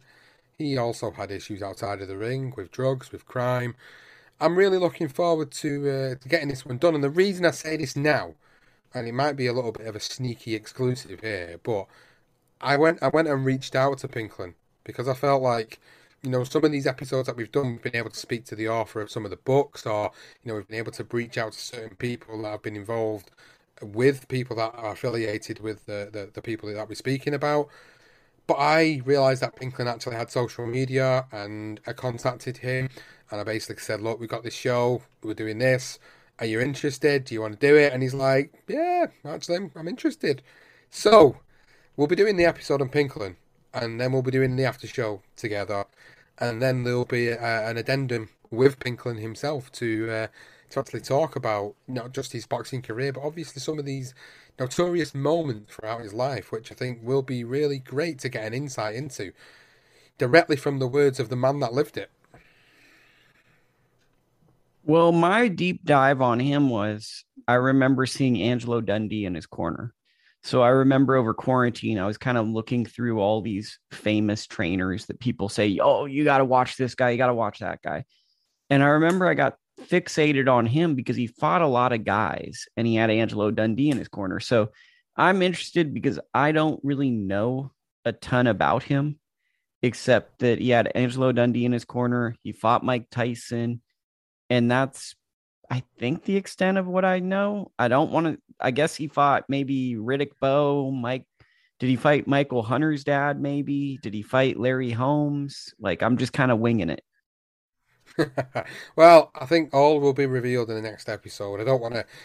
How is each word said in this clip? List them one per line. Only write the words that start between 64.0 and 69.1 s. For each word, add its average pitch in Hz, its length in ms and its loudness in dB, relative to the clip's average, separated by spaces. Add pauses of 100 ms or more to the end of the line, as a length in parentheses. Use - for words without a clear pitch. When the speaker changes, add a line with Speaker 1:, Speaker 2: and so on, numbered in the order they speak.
Speaker 2:
Well, 165 300 6
my 190 340 4
deep 175 380 -2
dive 139 360 6
on 123 200 4
him 143 280 2
was, 107 540 -4 (240)
I 120 60 4
remember 131 520 4
seeing 123 360 0
Angelo 120 400 0
Dundee 104 420 -2